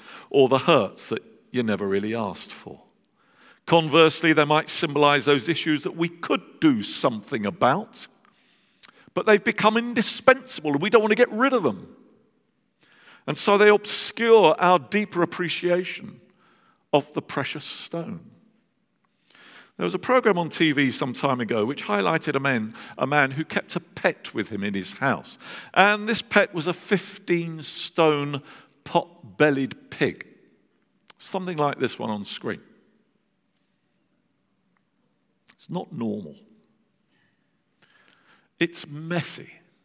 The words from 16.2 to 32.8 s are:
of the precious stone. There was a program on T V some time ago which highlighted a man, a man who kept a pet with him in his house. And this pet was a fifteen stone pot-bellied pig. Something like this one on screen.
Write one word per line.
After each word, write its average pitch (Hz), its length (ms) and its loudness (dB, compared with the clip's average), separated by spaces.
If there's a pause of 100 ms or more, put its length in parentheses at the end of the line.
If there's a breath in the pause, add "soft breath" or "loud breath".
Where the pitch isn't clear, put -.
of 143 180 0
the 139 100 -6
precious - 440 -8
stone. - 560 -12 (1500 soft breath)
There 180 80 -6
was 180 120 -2
a 180 40 -8
program 240 380 2
on 165 120 -4
T 160 220 2
V 139 200 2
some 131 200 -4
time 127 300 -2
ago 110 240 0
which 143 180 -6
highlighted 170 520 0
a 139 40 0
man, 120 340 -2 (240 loud breath)
a 135 80 -2
man 139 260 2
who 151 120 -6
kept - 320 -6
a 175 60 -4
pet - 520 -4
with 107 140 -4
him 101 160 -6
in 104 100 -4
his 95 200 -6
house. 117 440 -4 (360 loud breath)
And 208 340 2
this 214 140 -2
pet - 320 2
was 160 140 -4
a 175 60 -2
fifteen 170 880 -4
stone 147 800 -2 (440 loud breath)
pot-bellied 139 1040 -2
pig. - 360 -4 (920)
Something 180 400 -8
like 147 220 -2
this 120 200 -4
one 113 100 -6
on 104 140 -6
screen. - 380 -10 (3000)